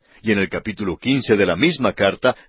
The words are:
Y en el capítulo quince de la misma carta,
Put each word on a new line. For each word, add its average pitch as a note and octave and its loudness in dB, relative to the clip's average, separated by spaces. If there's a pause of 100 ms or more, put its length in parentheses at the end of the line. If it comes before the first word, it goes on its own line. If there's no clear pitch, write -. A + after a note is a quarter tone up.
(220)
Y A2 0
en G2+ 2
el F#2+ 0
capítulo F#2 -6
quince B2 2
de G2+ 4
la F2 0
misma B2 0
carta, G2+ 0 (120)